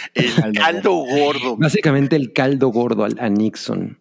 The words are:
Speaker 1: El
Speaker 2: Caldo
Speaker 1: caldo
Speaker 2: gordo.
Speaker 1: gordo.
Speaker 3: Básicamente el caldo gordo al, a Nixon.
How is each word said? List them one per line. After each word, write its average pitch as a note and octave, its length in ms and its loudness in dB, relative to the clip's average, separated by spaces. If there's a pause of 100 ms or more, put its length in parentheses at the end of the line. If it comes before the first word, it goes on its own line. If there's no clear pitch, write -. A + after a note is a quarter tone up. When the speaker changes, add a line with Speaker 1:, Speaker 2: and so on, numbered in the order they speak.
(140)
Speaker 1:
El - 200 0
Speaker 2:
Caldo A2 260 0
Speaker 1:
caldo F3+ 320 2
Speaker 2:
gordo. C#3+ 260 -2
Speaker 1:
gordo. C3+ 380 0
Speaker 3:
Básicamente C#3+ 580 2
el C#3 180 0
caldo C3+ 360 2
gordo A2+ 360 0
al, A2 140 -4
a A#2+ 100 -4
Nixon. G#2 720 -4